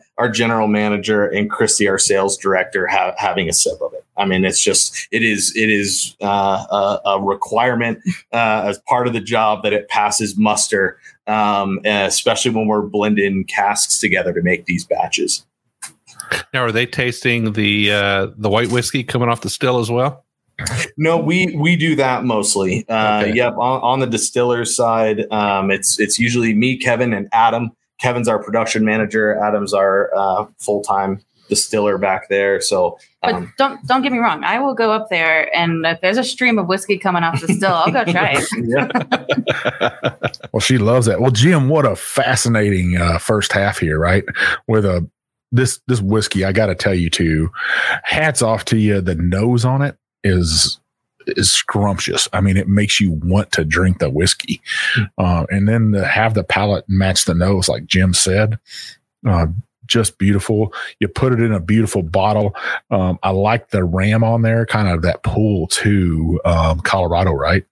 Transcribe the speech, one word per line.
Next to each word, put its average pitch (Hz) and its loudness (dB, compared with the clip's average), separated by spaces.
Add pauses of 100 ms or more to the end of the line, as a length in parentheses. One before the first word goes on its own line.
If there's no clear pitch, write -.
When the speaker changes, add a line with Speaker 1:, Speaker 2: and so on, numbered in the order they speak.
(180)
Speaker 1:
our 120 0
general 113 0
manager, 104 0
and 104 -2
Christy, 104 0
our 95 0
sales 98 0
director, 92 -2
ha-, 92 0
having 92 -2
a 82 -4
sip - -2
of - -8
it. - -20 (140)
I 101 0
mean, 92 0
it's 87 0
just, - -2
it 113 -2
is, 104 -2
it 110 0
is, 101 -2
uh, 101 -4 (440)
a, 101 0
a 98 0
requirement, 117 -2 (320)
uh, 110 0
as 101 -4
part 123 0
of 117 -2
the 117 -4
job 110 0
that 104 0
it 104 -2
passes 104 -2
muster, 104 0 (280)
um, 101 0
especially 104 0
when 110 0
we're 107 2
blending 101 0
casks - 0
together 90 0
to 85 -2
make 87 0
these 87 -2
batches. - -4 (1080)
Speaker 2:
Now, 131 0
are 117 0
they 117 0
tasting 120 -2
the, 104 2
uh, 101 0 (100)
the 107 -2
white 107 2
whiskey 123 -2
coming 123 -2
off 117 -2
the 139 -6
still 127 0
as 113 -2
well? 131 -2 (720)
Speaker 1:
No, 160 2
we, 170 0
we 165 2
do 156 0
that 127 0
mostly. 104 0
Uh, 107 2
Speaker 2:
Okay. 107 0
Speaker 1:
yep. 120 2
On, 123 0
on 127 2
the 131 0
distiller's 117 0
side, 113 0
um, 101 0
it's, - 0
it's 104 0
usually 117 0
me, 127 2
Kevin, 120 0
and 101 -4
Adam. 117 2 (260)
Kevin's 120 -2
our 107 0
production 110 -2
manager. 107 0
Adam's 104 -2
our, 98 2
uh, 98 0 (120)
full-time 98 -2 (300)
distiller 104 0
back 95 -2
there. 98 0
So, - -2 (240)
um, 180 -2
Speaker 3:
But - -14 (100)
don't, 269 -2
don't 254 2
get 269 -2
me 247 -2
wrong. 175 0
I 202 -2
will 269 -2
go 226 0
up 214 -4
there, 160 0
and 165 0
if 165 -2
there's 196 0
a 247 0
stream 240 0
of 180 -2
whiskey 196 -2
coming 180 0
off 165 0
the 165 0
still, 190 0
I'll 170 2
go 247 0
try 175 0
it. 139 -2
Speaker 1:
<laughs> 131 -2 (200)
Yeah. - -4 (220)
Speaker 4:
Well, 107 -2
she 127 2
loves 113 2
that. 98 0
Well, 131 2
Jim, 131 4
what 151 2
a 98 0
fascinating, 104 0
uh, 85 0
first - -2
half 101 0
here, 78 0
right? 90 2 (420)
With 110 2
a, 90 0 (440)
this, 123 0
this 123 0
whiskey, 101 0
I 95 0
gotta 98 2
tell 98 -2
you 85 0
too, 82 0 (540)
hats 156 0
off 110 0
to 113 2
you. 104 2
The 90 -2
nose 101 0
on 135 0
it 143 -4 (280)
is, 87 0 (480)
is - 0
scrumptious. - -2
I 92 0
mean, 95 4
it 98 0
makes 104 2
you 95 2 (120)
want 92 0
to 82 2
drink 90 2
the 76 0
whiskey. - -2 (340)
Speaker 2:
Hmm. 117 2 (160)
Speaker 4:
Uh, 87 2
and 98 2
then 113 2
to 98 0
have 110 0
the 101 0
palate 101 0
match 95 2
the 85 0
nose, 90 2
like 62 -4
Jim 92 2
said, 107 2 (680)
uh, 85 2 (400)
just 113 0
beautiful. 104 2 (280)
You 101 0
put 131 0
it 117 2
in 117 2
a 98 0
beautiful 104 2
bottle. 101 2 (360)
Um, 90 0
I 95 0
like 104 0
the 95 0
ram 98 2
on 117 2
there, 113 2
kind 107 0
of 85 0
that 85 -2
pool 104 0
to, 85 0
um, 82 2
Colorado, 87 2
right? 78 0